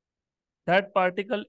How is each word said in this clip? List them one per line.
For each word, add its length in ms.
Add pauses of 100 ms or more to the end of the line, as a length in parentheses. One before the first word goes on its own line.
(680)
that 280
particle 540